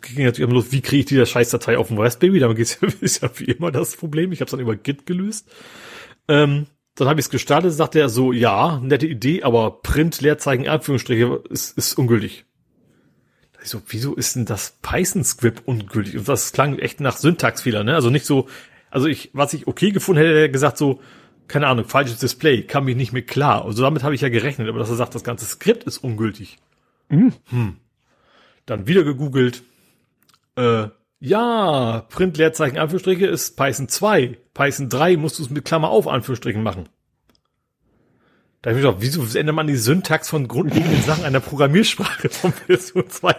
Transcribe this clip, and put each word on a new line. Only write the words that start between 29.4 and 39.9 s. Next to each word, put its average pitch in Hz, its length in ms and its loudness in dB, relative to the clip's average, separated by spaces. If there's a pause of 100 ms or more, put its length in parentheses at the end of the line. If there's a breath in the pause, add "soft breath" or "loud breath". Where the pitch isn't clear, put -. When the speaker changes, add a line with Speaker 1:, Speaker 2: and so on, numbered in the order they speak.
Speaker 1:
Äh, 117 340 0 (300)
ja, 156 880 0
Print, 180 300 -2
Leerzeichen, 156 400 0
Anführungsstriche 180 480 0
ist - 300 -4
Python 135 320 -2
zwei. 190 500 0 (160)
Python 139 340 -2
drei 160 280 4
musst 151 240 -2
du's 123 100 -8
mit 143 140 -6
Klammer 160 260 0
auf, 95 160 4
Anführungsstrichen 110 560 -4
machen. 92 260 -6 (1700)
Da 120 80 -2
hab 113 60 2
ich 135 60 0
gedacht, 117 180 4
wieso 139 220 -2 (160)
ändert 151 180 0
man 156 100 -2
die 143 100 0
Syntax 156 520 0